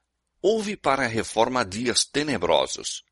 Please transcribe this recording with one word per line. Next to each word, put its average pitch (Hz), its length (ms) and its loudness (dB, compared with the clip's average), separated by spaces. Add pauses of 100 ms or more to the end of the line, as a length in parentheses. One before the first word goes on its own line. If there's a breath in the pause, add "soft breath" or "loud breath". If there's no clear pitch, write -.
(420)
houve 208 340 0
para 135 300 0
a - 20 0
reforma 113 560 0
dias 107 400 0
tenebrosos. 87 1080 0